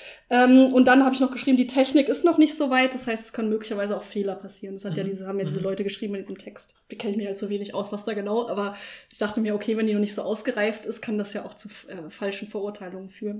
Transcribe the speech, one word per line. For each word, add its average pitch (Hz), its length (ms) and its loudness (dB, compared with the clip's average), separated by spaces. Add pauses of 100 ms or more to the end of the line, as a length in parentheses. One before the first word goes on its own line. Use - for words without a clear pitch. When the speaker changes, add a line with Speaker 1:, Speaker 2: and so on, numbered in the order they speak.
(300)
Speaker 1:
Ähm, 254 440 8
und 254 160 8
dann 262 160 8
habe 262 100 2
ich - 60 -4
noch 254 100 2
geschrieben, - 240 2
die 254 120 2
Technik 269 420 4
ist - 160 0
noch 330 120 4
nicht 302 200 6
so 285 120 0
weit, 254 240 2
das 254 140 -8
heißt, 226 200 -4
es - 60 -18
können 220 140 -4
möglicherweise 208 480 -4
auch - 80 -8
Fehler 196 320 -4
passieren. 196 400 -14
Das 196 80 -14
hat 190 140 -6
ja 196 60 -2
Speaker 2:
Mhm. 190 60 -4
Speaker 1:
diese, 190 180 -8
haben 196 120 -6
ja 185 60 -2
diese 156 140 -4
Speaker 2:
Mhm. 180 60 -4
Speaker 1:
Leute 196 200 -4
geschrieben 202 300 -6
in 190 60 -6
diesem 196 160 -12
Text. - 380 -20 (140)
Da 208 80 -14
kenne 202 140 -6
ich 208 60 -4
mich 202 100 -4
halt 196 100 -8
so 202 120 -8
wenig 202 240 -6
aus, 202 200 -6
was 208 100 -10
da 226 100 -6
genau, 208 360 -4
aber 202 260 -4 (340)
ich - 100 -20
dachte 208 200 -2
mir, 214 160 0
okay, 214 220 -2
wenn 220 100 2
die 214 60 2
noch 208 80 2
nicht 208 140 -2
so - 80 -4
ausgereift 220 640 -4
ist, 220 160 -8
kann 214 160 -4
das 202 160 -6
ja 208 120 -8
auch 202 80 -16
zu, - 160 -18 (180)
äh, 165 220 -14
falschen 202 400 -8
Verurteilungen 196 600 -10
führen. 208 300 -8